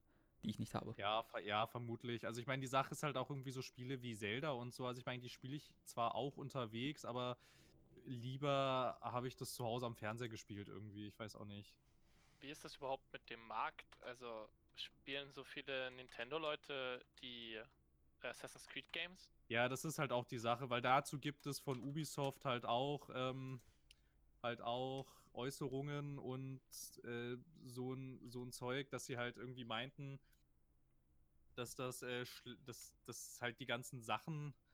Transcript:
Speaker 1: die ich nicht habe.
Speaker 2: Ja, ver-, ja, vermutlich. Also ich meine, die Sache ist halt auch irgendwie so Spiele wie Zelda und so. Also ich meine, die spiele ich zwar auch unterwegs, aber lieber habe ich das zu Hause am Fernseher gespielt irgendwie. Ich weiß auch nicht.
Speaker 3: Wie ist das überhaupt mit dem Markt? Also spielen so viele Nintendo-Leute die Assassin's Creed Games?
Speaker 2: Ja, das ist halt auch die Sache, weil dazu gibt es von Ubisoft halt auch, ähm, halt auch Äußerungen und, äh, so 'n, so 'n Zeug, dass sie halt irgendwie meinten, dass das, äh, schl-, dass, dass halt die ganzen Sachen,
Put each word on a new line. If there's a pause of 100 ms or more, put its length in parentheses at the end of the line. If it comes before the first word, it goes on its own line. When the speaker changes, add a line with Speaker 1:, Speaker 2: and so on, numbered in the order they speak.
(440)
Speaker 1:
die
ich
nicht
habe.
Speaker 2:
Ja,
ver-,
ja,
vermutlich.
Also
ich
meine,
die
Sache
ist
halt
auch
irgendwie
so
Spiele
wie
Zelda
und
so.
Also
ich
meine,
die
spiele
ich (120)
zwar
auch
unterwegs,
aber (680)
lieber
habe
ich
das
zu
Hause
am
Fernseher
gespielt
irgendwie.
Ich
weiß
auch
nicht. (680)
Speaker 3:
Wie
ist
das
überhaupt
mit
dem
Markt?
Also (240)
spielen
so
viele
Nintendo-Leute (200)
die (600)
Assassin's
Creed
Games? (180)
Speaker 2:
Ja,
das
ist
halt
auch
die
Sache,
weil
dazu
gibt
es
von
Ubisoft
halt
auch,
ähm, (800)
halt
auch (280)
Äußerungen
und, (420)
äh, (280)
so
'n,
so
'n
Zeug,
dass
sie
halt
irgendwie
meinten, (1400)
dass
das,
äh,
schl-,
dass, (100)
dass
halt
die
ganzen
Sachen, (180)